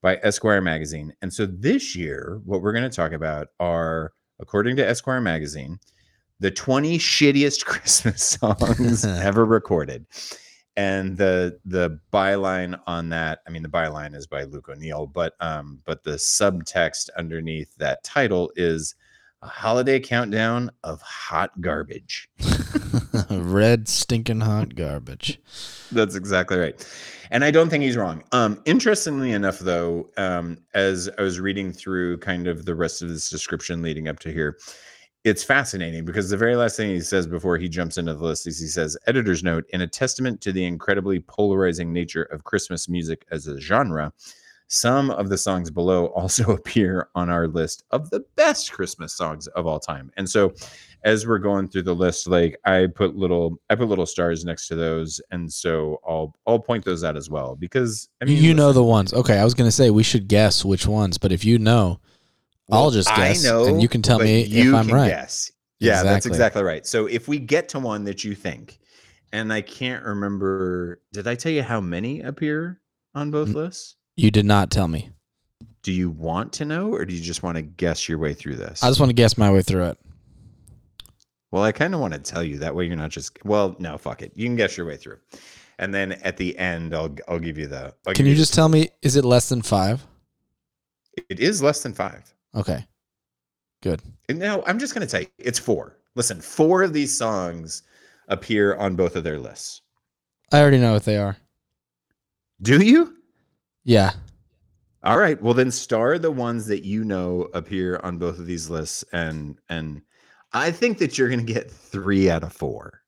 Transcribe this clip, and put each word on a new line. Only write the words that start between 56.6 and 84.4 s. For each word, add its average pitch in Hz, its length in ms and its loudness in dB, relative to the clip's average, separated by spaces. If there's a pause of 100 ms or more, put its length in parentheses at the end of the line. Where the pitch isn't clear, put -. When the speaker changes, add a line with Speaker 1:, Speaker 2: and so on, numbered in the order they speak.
Speaker 1:
those 87 200 -2
out 78 120 -2
as 71 140 -10
well 67 260 -6
because, 107 540 -4 (140)
I - 20 -2
mean, 151 160 6
Speaker 2:
You 160 140 8
know 147 140 8
Speaker 1:
listen. 131 120 8
Speaker 2:
the 120 60 8
ones. 104 260 4
Okay, 117 240 4
I 101 60 6
was 120 120 4
gonna 120 160 4
say 127 200 6
we 107 120 8
should 101 240 0
guess 104 380 4
which 95 220 2
ones, 104 320 2
but 95 120 2
if 90 140 0
you 117 140 6
know, 107 400 4 (720)
I'll 107 140 8
Speaker 1:
Well, 151 60 6
Speaker 2:
just 104 200 4
Speaker 1:
I 113 160 4
Speaker 2:
guess, 165 160 2
Speaker 1:
know, 117 240 4
Speaker 2:
and 143 160 4
you 120 40 6
can 117 140 0
tell 110 160 4
Speaker 1:
but 113 60 4
Speaker 2:
me 110 180 6
if 101 80 0
Speaker 1:
you 123 260 6
Speaker 2:
I'm 113 120 4
Speaker 1:
can 113 80 4
Speaker 2:
right. 135 140 6
Speaker 1:
guess. - 420 -6 (260)
Yeah, 107 240 4
that's 98 240 4
Speaker 2:
Exactly. 123 60 -2
Speaker 1:
exactly 107 320 4
right. 80 240 -2
So 110 180 0
if 113 220 -4
we 147 100 0
get 143 320 0
to 147 100 -6
one 107 260 -4
that 98 180 -6
you 104 100 -6
think, - 460 -10 (520)
and 110 220 -4
I 107 80 -2
can't 127 420 -8
remember, 95 960 -4 (120)
did 101 140 -8
I 120 80 -2
tell 160 160 -4
you 147 100 0
how 113 180 -2
many 101 420 -4
appear 151 600 -6 (320)
on 147 160 -6
both 151 200 -2
Speaker 2:
N- 208 40 -2
Speaker 1:
lists? 165 420 -8 (220)
Speaker 2:
You 107 140 6
did 104 160 4
not 101 240 4
tell 92 160 0
me. 80 240 -4 (720)
Speaker 1:
Do 98 80 -4
you 90 180 0
want 82 440 -6
to 151 120 -8
know, 175 260 -4
or - 140 -4
do 95 80 -8
you 85 80 -8
just 85 220 -8
wanna 85 180 -4
guess 82 480 -4
your 80 80 -2
way 76 160 -2
through 71 220 -10
this? 55 260 -8
Speaker 2:
I 123 60 4
just 131 120 4
wanna 131 140 6
guess 113 240 6
my 104 140 6
way 95 100 6
through 90 240 0
it. 82 140 -6 (1500)
Speaker 1:
Well, 98 120 2
I 107 80 4
kinda 170 260 -2
wanna 87 220 -4
tell 82 240 -6
you. 73 140 -6
That 73 180 -6
way 87 100 -2
you're 85 120 -6
not 78 140 -6
just, - 340 -12
well, 101 340 0
no, 80 180 -8
fuck - 240 -12
it. - 140 -16
You 110 120 -6